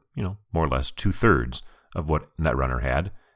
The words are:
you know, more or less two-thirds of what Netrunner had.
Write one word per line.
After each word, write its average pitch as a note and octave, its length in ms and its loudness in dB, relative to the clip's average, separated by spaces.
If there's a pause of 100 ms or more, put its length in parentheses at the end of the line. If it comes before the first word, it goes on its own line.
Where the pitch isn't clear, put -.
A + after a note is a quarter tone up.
(160)
you B2+ 80 -4
know, F#2+ 140 -6 (140)
more E2 140 2
or - 20 2
less C2 220 0
two-thirds D#2 720 2 (340)
of D2+ 140 -4
what D2+ 260 -2
Netrunner C2 460 0
had. C2+ 300 -2 (240)